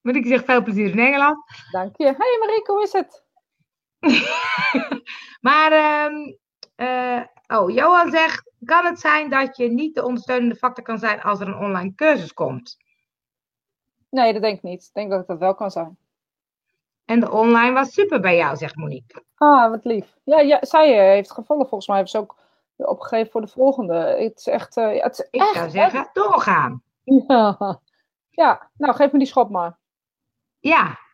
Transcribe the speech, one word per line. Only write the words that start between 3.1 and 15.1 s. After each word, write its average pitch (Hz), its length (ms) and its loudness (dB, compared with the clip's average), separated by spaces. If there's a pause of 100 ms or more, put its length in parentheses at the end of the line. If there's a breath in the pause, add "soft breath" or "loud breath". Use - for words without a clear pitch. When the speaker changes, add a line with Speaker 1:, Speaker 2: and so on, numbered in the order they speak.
Speaker 1:
<laughs> - 1040 -2 (380 loud breath)
Maar, 302 300 4
ehm, 302 640 0 (420)
eh, 247 460 -4 (380)
oh, 185 100 0
Johan 311 420 4
zegt, 320 400 -2 (140)
"Kan 339 200 2
het 339 140 -4
zijn 302 300 -2
dat 269 280 -2
je 240 120 -2
niet 302 260 -4
de 247 100 -4
ondersteunende 247 500 -2
factor 247 280 -6
kan 226 160 -8
zijn 208 220 -4
als 202 180 -4
er 196 80 -8
een 196 100 -10
online 190 380 -6
cursus 190 380 -2
komt?" 135 440 -8 (1300)
Speaker 2:
Nee, 233 240 2
dat 208 80 -4
denk 214 160 -2
ik - 60 -20
niet. 180 200 -14
Ik - 100 -20
denk 202 180 -8